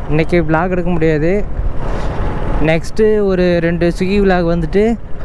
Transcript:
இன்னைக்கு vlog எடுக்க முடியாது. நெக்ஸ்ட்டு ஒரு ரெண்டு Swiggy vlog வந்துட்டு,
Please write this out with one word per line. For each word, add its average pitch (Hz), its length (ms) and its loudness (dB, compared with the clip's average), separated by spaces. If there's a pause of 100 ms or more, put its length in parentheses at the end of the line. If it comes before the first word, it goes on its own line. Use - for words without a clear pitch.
இன்னைக்கு 160 340 0
vlog 160 260 0
எடுக்க 180 220 -2
முடியாது. 160 540 0 (1160)
நெக்ஸ்ட்டு 208 640 2
ஒரு 180 360 2
ரெண்டு 170 400 0
Swiggy 196 260 0
vlog 180 200 2
வந்துட்டு, 170 520 0 (280)